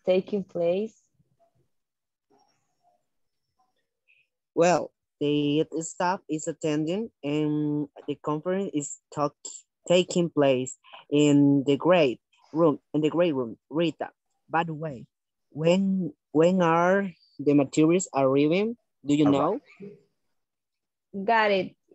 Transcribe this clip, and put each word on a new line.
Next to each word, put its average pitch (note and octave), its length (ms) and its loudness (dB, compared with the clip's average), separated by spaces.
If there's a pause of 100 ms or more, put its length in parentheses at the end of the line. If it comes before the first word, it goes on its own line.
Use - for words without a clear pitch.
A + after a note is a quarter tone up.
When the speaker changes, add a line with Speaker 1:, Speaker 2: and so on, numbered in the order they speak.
Speaker 1:
taking F#3+ 380 0
place? F3+ 500 -4 (3500)
Speaker 2:
Well, E3 380 0 (280)
the D3 460 0 (160)
staff F3+ 380 -4 (100)
is E3+ 180 -8
attending D#3 640 -4 (140)
and D3+ 640 -4 (200)
the D3 160 -6
conference F3+ 520 -6
is D3 220 -8 (160)
talk-, D3 220 -4 (520)
taking F3 420 0
place C3+ 480 0 (320)
in C#3+ 560 4
the C#3 120 0
great D3 420 2 (340)
room, D#3 260 2 (140)
in D3+ 80 -2
the D3+ 80 2
great E3 240 0
room, B2 240 -6 (140)
Rita. D#3 380 -4 (400)
By D#3+ 160 -2
the E3 80 -10
way, D3 320 -12 (440)
when, F#3 640 0 (180)
when F3+ 300 4
are F3 480 2 (300)
the C#3+ 140 0
materials D#3 640 2
arriving? D3+ 640 0 (280)
Do C#3+ 100 0
you D3+ 100 2
Speaker 3:
All C#3+ 60 4
Speaker 2:
know? C#3+ 200 0 (300)
Speaker 3:
right. - 1400 -20
Speaker 1:
Got A3 260 2
it. F#3+ 240 -2 (200)